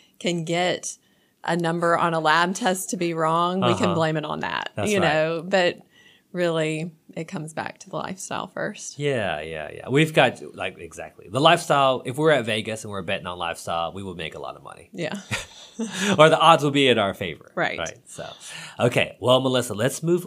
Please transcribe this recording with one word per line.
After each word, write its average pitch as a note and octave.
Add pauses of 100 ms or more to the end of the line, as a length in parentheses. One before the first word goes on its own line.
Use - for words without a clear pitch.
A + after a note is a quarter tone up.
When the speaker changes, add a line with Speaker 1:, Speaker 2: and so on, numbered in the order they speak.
(180)
Speaker 1:
can F3
get F3 (480)
a E3+
number E3+
on E3+
a D#3+
lab E3
test F#3
to -
be E3+
wrong, E3+
we -
can A3
Speaker 2:
Uh-huh. -
Speaker 1:
blame D#3+
it D3+
on D#3
that, -
Speaker 2:
That's -
Speaker 1:
you G3+
Speaker 2:
right. D3+
Speaker 1:
know, D#3
but F#3 (540)
really D#3+ (240)
it E3
comes D#3
back -
to -
the -
lifestyle -
first. -
Speaker 2:
Yeah, A2
yeah, D#2
yeah. -
We've D#3
got, D3+ (140)
like, F#2+
exactly. E2
The B2+
lifestyle, C#3+
if B2
we're D#3
at B2
Vegas A2
and G#2+
we're G2
betting F2
on F2+
lifestyle, E2+
we G2
will F#2+
make E2
a D#2+
lot C#2
of C#2+
money. -
Speaker 1:
Yeah. F3
Speaker 2:
<laughs> - (880)
Or D#3
the D#3
odds D#3
will C#3+
be C#3
in A2+
our G2
favor. -
Speaker 1:
Right. -
Speaker 2:
Right. D#2+
So, - (500)
okay. G#2+
Well, B2+
Melissa, B2+
let's A#2
move F3